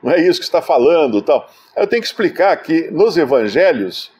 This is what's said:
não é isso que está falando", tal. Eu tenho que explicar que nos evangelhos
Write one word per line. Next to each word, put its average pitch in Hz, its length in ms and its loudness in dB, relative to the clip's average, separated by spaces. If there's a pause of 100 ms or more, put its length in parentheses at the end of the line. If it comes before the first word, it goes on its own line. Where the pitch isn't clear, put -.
não 127 80 0
é 175 80 2
isso 175 220 0
que - 40 -14
está - 160 -2
falando", 139 600 2
tal. 139 280 0 (240)
Eu 202 140 -2
tenho 233 140 -2
que 220 60 -8
explicar 180 500 0
que 160 340 -4
nos 180 260 0
evangelhos 127 1040 0